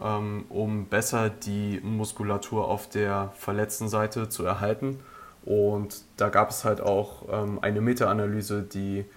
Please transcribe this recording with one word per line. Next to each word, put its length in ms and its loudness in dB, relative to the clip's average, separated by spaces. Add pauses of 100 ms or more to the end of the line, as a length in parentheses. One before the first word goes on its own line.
ähm, 480 -2
um 360 0
besser 440 2
die 540 -2
Muskulatur 840 -2
auf 220 -2
der 480 0
verletzten 500 -2
Seite 420 0
zu 140 -4
erhalten. 560 0 (460)
Und 560 2 (160)
da 120 2
gab 200 4
es 160 -4
halt 160 2
auch, 400 0 (100)
ähm, 300 -2
eine 200 2
Meta-Analyse, 840 2
die 420 -4 (120)